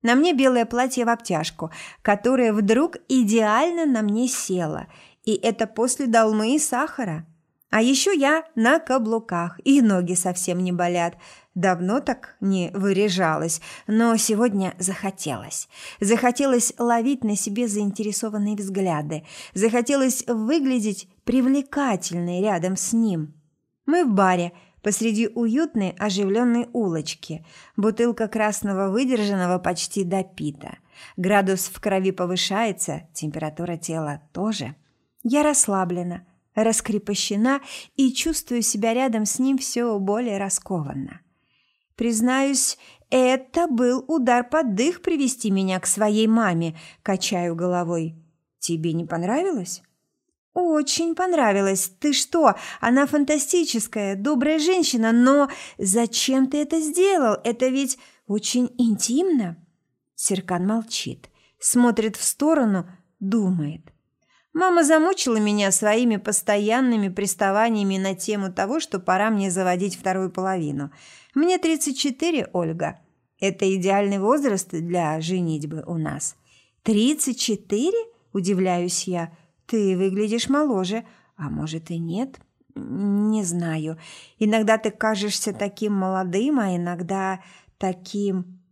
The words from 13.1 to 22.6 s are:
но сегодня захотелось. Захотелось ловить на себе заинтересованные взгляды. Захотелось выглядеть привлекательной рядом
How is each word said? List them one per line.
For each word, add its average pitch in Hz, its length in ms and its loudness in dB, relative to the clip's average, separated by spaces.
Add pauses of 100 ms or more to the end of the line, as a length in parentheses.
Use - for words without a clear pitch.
но 226 300 4
сегодня 202 600 0
захотелось. 180 880 -8 (320)
Захотелось 240 800 2
ловить 240 460 0
на 208 120 0
себе 220 320 -4
заинтересованные 208 880 -2
взгляды. 175 720 -2 (300)
Захотелось 240 720 2
выглядеть 240 840 -2 (140)
привлекательной 233 1200 0
рядом 185 340 0